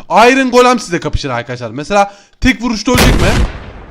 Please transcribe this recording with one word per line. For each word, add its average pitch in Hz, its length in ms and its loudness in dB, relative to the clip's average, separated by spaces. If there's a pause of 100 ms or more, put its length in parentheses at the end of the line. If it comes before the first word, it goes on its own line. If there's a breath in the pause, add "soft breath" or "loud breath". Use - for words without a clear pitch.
(100)
Iron 247 400 4
Golem 247 280 4
size 170 220 -6
kapışır 147 300 -4
arkadaşlar. 120 400 -8
Mesela 202 420 -2 (280 loud breath)
tek 214 220 0
vuruşta 240 300 -4
ölecek - 220 4
mi? - 140 2 (640)